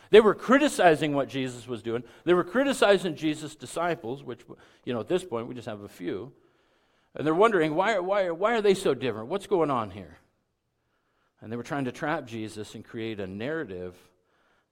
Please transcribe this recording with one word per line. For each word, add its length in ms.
They 100
were 160
criticizing 800
what 160
Jesus 360
was 160
doing. 220
They 80
were 100
criticizing 720
Jesus' 400
disciples, 640
which, 200
you 100
know, 60
at 80
this 160
point, 240
we 80
just 120
have 140
a 80
few. 440
And 100
they're 80
wondering, 400
"Why, 260
why, 300
why 240
are 80
they 140
so 180
different? 360
What's 180
going 240
on 180
here?" 280
And 100
they 40
were 80
trying 220
to 60
trap 360
Jesus 480
and 100
create 340
a 60
narrative 720